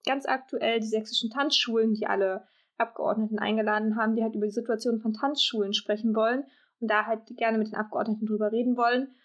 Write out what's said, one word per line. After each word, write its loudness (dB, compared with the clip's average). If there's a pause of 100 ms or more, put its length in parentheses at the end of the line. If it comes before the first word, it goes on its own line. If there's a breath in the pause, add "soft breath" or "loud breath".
ganz -2
aktuell 0
die -6
sächsischen -2
Tanzschulen, 2
die -2
alle 0 (280 soft breath)
Abgeordneten -2
eingeladen 0
haben, 0
die 2
halt -2
über 0
die -2
Situation -2
von 0
Tanzschulen -2
sprechen 0
wollen 2 (380 soft breath)
und -4
da 2
halt -4 (120)
gerne 2
mit 0
den -8
Abgeordneten -2
drüber 0
reden 2
wollen. 0 (100)